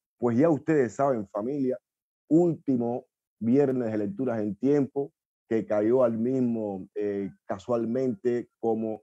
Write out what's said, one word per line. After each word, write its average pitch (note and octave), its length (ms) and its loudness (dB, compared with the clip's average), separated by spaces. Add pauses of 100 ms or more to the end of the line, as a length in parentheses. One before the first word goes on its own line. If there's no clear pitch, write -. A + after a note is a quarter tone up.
(180)
Pues A#2+ 180 0
ya D#3+ 140 4
ustedes C3+ 440 0
saben, C3 340 -2
familia, B2 500 -4 (500)
último C3 800 2 (340)
viernes B2+ 520 2
de G#2+ 60 -2
Lecturas A2 420 -4
en G#2 160 -4
Tiempo, C#3 560 0 (360)
que A2+ 160 0
cayó A2 380 2
al A#2 160 0
mismo, A2+ 800 -2
eh, G2+ 340 -4 (160)
casualmente A#2+ 1040 -2 (100)
como A2+ 440 -4